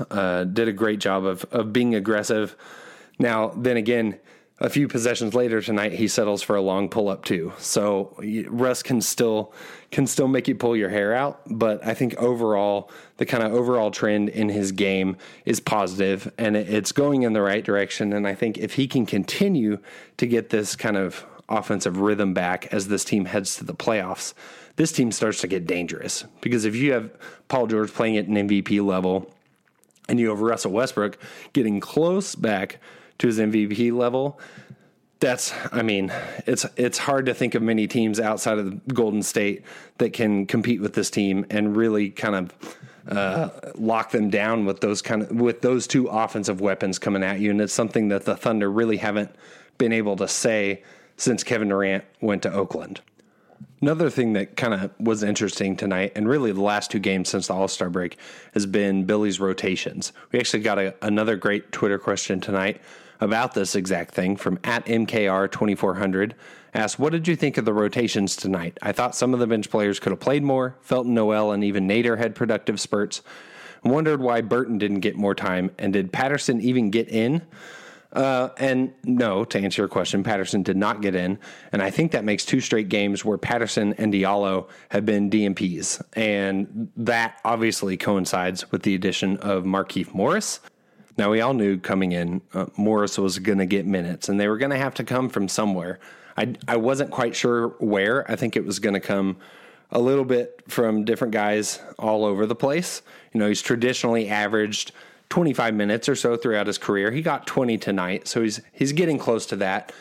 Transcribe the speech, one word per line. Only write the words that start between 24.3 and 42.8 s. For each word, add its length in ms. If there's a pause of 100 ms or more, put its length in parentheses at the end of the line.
this 160
team 200
starts 280
to 80
get 180
dangerous. 580 (160)
Because 240
if 100
you 180
have 180 (380)
Paul 180
George 260
playing 240
at 100
an 120
M 100
V 140
P 180
level 500 (800)
and 100
you 120
have 100
Russell 320
Westbrook 460 (340)
getting 260
close 560
back 440 (400)
to 80
his 120
M 120
V 160
P 240
level, 500 (800)
that's, 320 (180)
I 120
mean, 280 (360)
it's, 180 (120)
it's 200
hard 300
to 80
think 200
of 80
many 240
teams 320
outside 400
of 300
Golden 340
State 400 (360)
that 160
can 320
compete 340
with 140
this 160
team 400
and 260
really 320
kind 260
of, 200 (520)